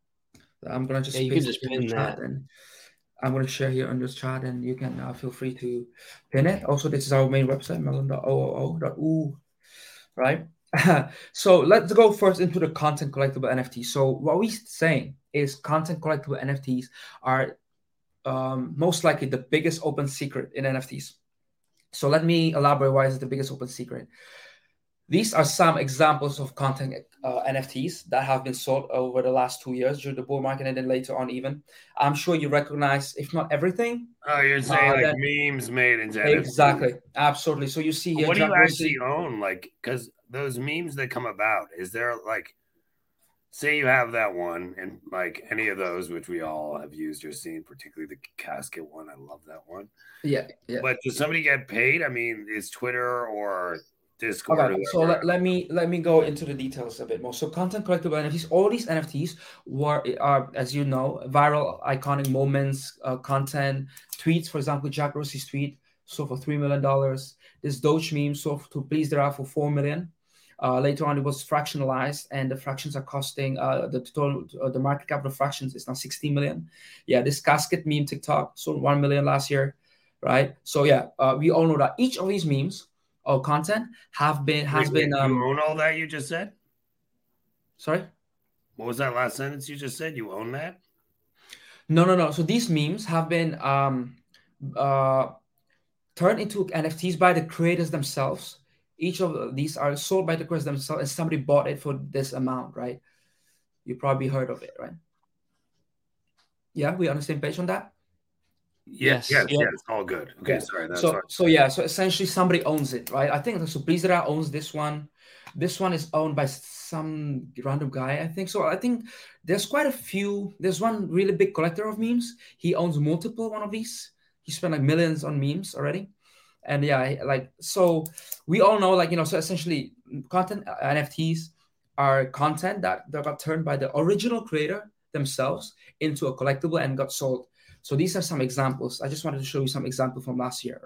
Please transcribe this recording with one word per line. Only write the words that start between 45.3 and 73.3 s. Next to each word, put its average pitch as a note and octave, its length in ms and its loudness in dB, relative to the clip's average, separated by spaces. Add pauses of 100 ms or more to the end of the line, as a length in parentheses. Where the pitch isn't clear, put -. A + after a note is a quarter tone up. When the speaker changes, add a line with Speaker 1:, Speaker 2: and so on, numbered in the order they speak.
Speaker 3:
any A2 200 -2
of F#2+ 100 -2
those, F2+ 320 -4
which E2 180 -10
we F2 120 -6
all D2+ 380 -6
have D2 140 -16
used D#2 320 -10
or D2+ 60 -12
seen, D#2+ 320 -12
particularly D2+ 500 -16
the C#2 80 -20 (160)
casket - 500 -12
one. - 220 -20
I D2 60 -20
love - 320 -20
that D#3+ 180 -20
one. G2+ 240 -16 (340)
Speaker 1:
Yeah, C#3+ 220 0 (220)
yeah. B2 160 -4
Speaker 3:
But B2+ 200 0
does B2+ 140 -4
somebody D#3 240 0
get C3+ 260 2
paid? C3+ 360 2
I C#3 60 0
mean, A#2 380 -6
is G#2+ 220 -6
Twitter B2 560 -4
or F#2+ 540 -4 (400)
Discord - 400 0
Speaker 1:
Okay, - 160 4
Speaker 3:
or - 160 -2
Speaker 1:
so F3 80 2
Speaker 3:
whatever? E3 200 6
Speaker 1:
let, E3+ 60 -4
let F3+ 160 2
me, F3+ 300 2
let E3+ 180 2
me F3 80 0
go E3 240 6
into D3+ 240 0
the C#3+ 80 -4
details C3 460 -8
a A#2 80 -10
bit A2+ 160 -4
more. B2 100 -8
So D3+ 160 -4
content F#3 360 -4
collectible E3 340 0
N D3 80 -2
F D3 60 -2
Ts, E3 180 -4
all F#3+ 180 6
these A#3 180 -2
N D#3+ 100 0
F D#3 140 -4
Ts D#3 240 -4 (300)
were, C#3+ 380 0 (180)
are, C#3 320 2
as B2+ 220 -4
you C#3+ 100 0
know, C3+ 400 -2
viral, D3 640 2
iconic C#3 420 0
moments, C#3 720 0
uh, B2+ 140 -4
content, C#3 720 -2 (320)
tweets. E3 280 2
For D#3 120 -4
example, C#3+ 320 -2
Jack D3 220 -2
Dorsey's D3 340 -8
tweet C#3+ 320 -4 (260)
sold C#3+ 240 -8
for C3 80 -6
three D3 200 -2
million C#3+ 260 0
dollars. C3+ 520 0 (280)
This C#3+ 160 -4
Doge D#3 340 2
meme C#3+ 220 0
sold C#3+ 380 -6
to C#3 100 -4
Please D3+ 260 0
There C#3+ 120 2
Are C#3+ 120 2
for C3+ 120 -10
four D3 260 -2
million. D3 400 -2 (500)
Uh, B2+ 200 2
later C#3+ 240 2
on, C#3+ 120 2
it C3 60 0
was C#3 180 -2
fractionalized, C#3+ 880 -2
and C3+ 200 -2
the C3 60 -6
fractions C#3 400 -8
are C3+ 40 -6
costing, C3+ 560 -4